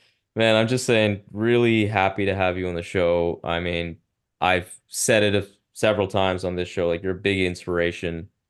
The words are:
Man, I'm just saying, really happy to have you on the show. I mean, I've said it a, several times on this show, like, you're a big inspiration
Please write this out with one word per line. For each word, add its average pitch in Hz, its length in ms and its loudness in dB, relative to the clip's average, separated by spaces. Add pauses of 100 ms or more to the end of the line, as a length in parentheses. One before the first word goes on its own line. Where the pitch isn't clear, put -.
(360)
Man, 113 180 4
I'm 110 140 2
just 127 180 -2
saying, 107 460 2
really 113 540 2
happy 98 400 0
to 95 100 0
have 92 200 0
you 92 120 -4
on 87 80 -4
the 85 60 -6
show. 87 600 0
I 85 180 -2
mean, 85 380 -6 (420)
I've 90 480 0
said 110 360 2
it 101 100 2
a, 101 120 0 (280)
several 104 320 0
times 92 360 0
on 90 140 -4
this 90 120 -4
show, 87 200 -2
like, 85 140 -2
you're 92 100 -4
a 87 40 -4
big 98 240 0
inspiration 87 920 -4 (180)